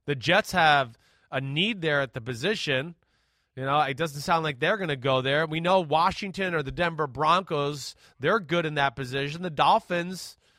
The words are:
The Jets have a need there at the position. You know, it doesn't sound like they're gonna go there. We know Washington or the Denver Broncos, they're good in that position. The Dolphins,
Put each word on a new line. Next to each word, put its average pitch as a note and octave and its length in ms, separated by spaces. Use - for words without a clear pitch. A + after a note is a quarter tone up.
The D3 80
Jets E3+ 360
have D3 460
a C#3 80
need E3+ 420
there D3 200
at C3+ 120
the B2+ 60
position. C3+ 760
You C3 80
know, C#3 160
it C#3 160
doesn't D3 240
sound E3 240
like D3 160
they're E3 160
gonna E3 220
go C3 240
there. C#3 240
We D#3+ 160
know F3+ 180
Washington F3+ 720
or D#3 100
the C3+ 100
Denver D#3+ 340
Broncos, D3 880
they're F#3 220
good E3 240
in D3+ 100
that C#3 220
position. C#3 440
The F3+ 80
Dolphins, E3+ 840